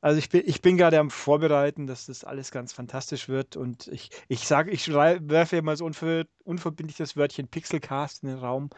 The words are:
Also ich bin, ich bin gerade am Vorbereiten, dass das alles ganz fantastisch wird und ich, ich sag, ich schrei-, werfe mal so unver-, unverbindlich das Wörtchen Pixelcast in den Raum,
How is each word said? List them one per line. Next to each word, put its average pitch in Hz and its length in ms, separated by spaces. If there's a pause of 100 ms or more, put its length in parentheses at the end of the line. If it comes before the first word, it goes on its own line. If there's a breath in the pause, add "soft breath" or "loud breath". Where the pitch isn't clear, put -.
Also 151 180
ich - 120
bin, 175 160
ich - 160
bin 180 140
gerade 165 220
am 151 120
Vorbereiten, 147 760
dass 131 200
das - 180
alles 135 260
ganz 123 220
fantastisch 131 560
wird 131 280
und 123 320
ich, - 220 (160 loud breath)
ich - 220
sag, 156 180
ich 196 160
schrei-, 160 400
werfe 160 400
mal 156 140
so 165 80
unver-, 160 420 (160)
unverbindlich 165 540
das 151 200
Wörtchen 143 300
Pixelcast 147 800
in 135 60
den 131 80
Raum, 131 400